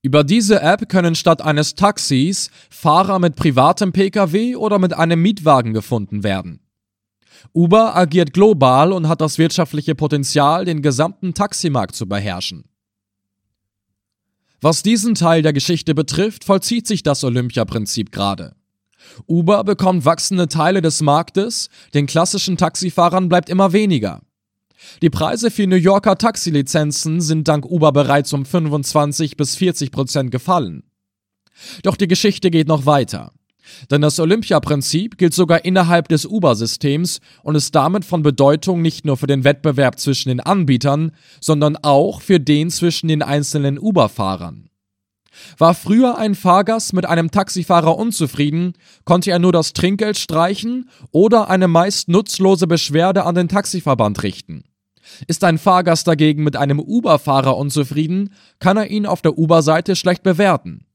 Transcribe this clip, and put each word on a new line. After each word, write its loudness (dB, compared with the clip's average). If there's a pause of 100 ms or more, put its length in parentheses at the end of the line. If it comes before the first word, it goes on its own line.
Über 4
diese 2
App 0
können 2
statt 2
eines -2
Taxis 0 (200)
Fahrer 0
mit 0
privatem 2
P 2
K 0
W -2
oder 0
mit 0
einem 0
Mietwagen 2
gefunden -4
werden. -6 (960)
Uber 4
agiert 2
global 4
und -2
hat -2
das -2
wirtschaftliche -2
Potenzial, 0
den -4
gesamten -2
Taximarkt -4
zu -8
beherrschen. -8 (1900)
Was 0
diesen 0
Teil 2
der 2
Geschichte -2
betrifft, -4
vollzieht 0
sich -4
das -2
Olympia-Prinzip -4
gerade. -6 (720)
Uber 2
bekommt 0
wachsende 0
Teile 0
des -2
Marktes, -2 (240)
den 0
klassischen -2
Taxifahrern 0
bleibt 2
immer 2
weniger. 0 (800)
Die 4
Preise -2
für -2
New 2
Yorker 4
Taxilizenzen -2
sind -2
dank 0
Uber 2
bereits 2
um -4
fünfundzwanzig -2
bis -4
vierzig -2
Prozent -4
gefallen. -4 (1000)
Doch 0
die 0
Geschichte 0
geht 2
noch 0
weiter. 0 (580)
Denn 2
das 0
Olympia-Prinzip -2
gilt 2
sogar 2
innerhalb 2
des 0
Uber-Systems -2 (220)
und -2
ist -2
damit 0
von -4
Bedeutung 2
nicht -4
nur 0
für -6
den 0
Wettbewerb 0
zwischen -2
den -2
Anbietern, 0 (280)
sondern 0
auch 2
für 2
den 0
zwischen -2
den 0
einzelnen -2
Uber-Fahrern. -2 (880)
War 4
früher 2
ein -2
Fahrgast 0
mit 0
einem 0
Taxifahrer 0
unzufrieden, -2 (320)
konnte 2
er 0
nur 4
das 0
Trinkgeld -2
streichen -4 (220)
oder 4
eine 2
meist 0
nutzlose 2
Beschwerde 0
an -2
den 0
Taxiverband -2
richten. -10 (640)
Ist -4
ein 2
Fahrgast 0
dagegen 2
mit -4
einem 0
Uber-Fahrer 0
unzufrieden, -4 (260)
kann 2
er -2
ihn -4
auf -4
der 0
Uber-Seite 2
schlecht -2
bewerten. 0